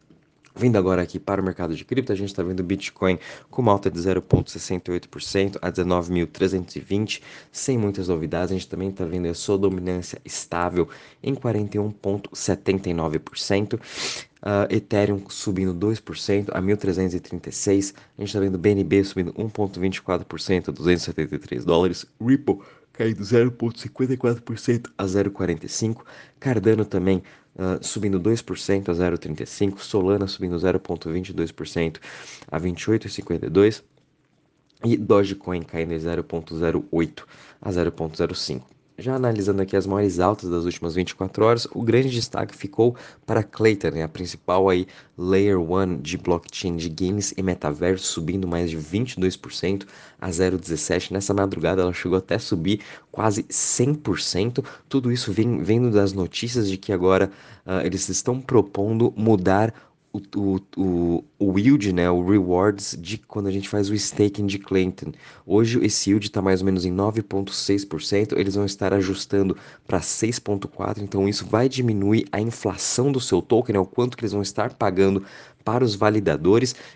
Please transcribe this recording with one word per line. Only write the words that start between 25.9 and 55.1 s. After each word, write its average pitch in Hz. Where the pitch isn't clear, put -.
Cardano 110
também, 92
ah, 92
subindo 98
dois 110
por -
cento 98
a 85
zero 87
trinta 78
e -
cinco. 98
Solana 98
subindo 92
zero 90
ponto 85
vinte 92
e 95
dois 82
por 82
cento 82
a 78
vinte 87
e -
oito 110
e 101
cinquenta -
e -
dois. 101
E 117
Dogecoin 98
caindo 82
em 80
zero 82
ponto 82
zero 82
oito 82
a 101
zero 85
ponto 80
zero 85
cinco. 64
Já 131
analisando 104
aqui 95
as 92
maiores 98
altas 95
das 85
últimas 85
vinte 87
e -
quatro 95
horas, 117
o -
grande 120
destaque 113
ficou 113
para 110
Clayton, 104
né? 78
A 80
principal 92
aí 92
Layer 95
one 90
de 76
blockchain 87
de 82
games 92
e 95
metaverso, 87
subindo 87
mais 85
de 82
vinte 92
e 92
dois 92
por -
cento 98
a 95
zero 90
dezessete. 82
Nessa 98
madrugada 95
ela 90
chegou 92
até -
a -
subir 95
quase 107
cem -
por 110
cento. 120
Tudo 127